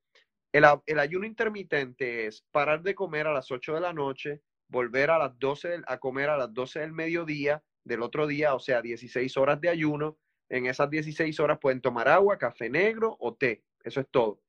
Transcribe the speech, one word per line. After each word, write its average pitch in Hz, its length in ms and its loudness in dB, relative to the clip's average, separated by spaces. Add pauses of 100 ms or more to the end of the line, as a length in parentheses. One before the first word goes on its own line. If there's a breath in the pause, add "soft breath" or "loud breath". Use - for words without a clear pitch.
(520)
El 151 140 8
a-, 147 180 6
el 151 140 -2
ayuno 165 260 0
intermitente 147 1000 -4
es - 240 -12
parar 151 320 0
de 196 120 -2
comer 156 320 -4
a 156 60 0
las 135 180 -4
ocho 131 220 -6
de 160 80 -2
la 175 140 -4
noche, 147 480 -6 (260)
volver 127 420 0
a 165 80 4
las 127 200 -4
doce 139 300 -4
del, 175 180 -8
a 127 100 -6
comer 135 320 -4
a 151 80 0
las 120 160 -4
doce 127 280 -6
del 160 120 -8
mediodía 160 680 -4 (200)
del 117 200 -4
otro 143 240 -2
día, 147 280 0
o 120 60 -2
sea, 120 220 0
dieciséis 120 560 -4
horas 143 240 4
de 170 80 0
ayuno. 151 480 -2 (320)
En 127 160 -2
esas 143 240 0
dieciséis 156 500 -2
horas 147 180 2
pueden 131 220 2
tomar 120 260 0
agua, 196 300 6
café 117 320 -4
negro 220 500 0
o 117 160 -4
té. 120 280 0 (200)
Eso 117 180 -6
es 135 100 -4
todo. 113 380 2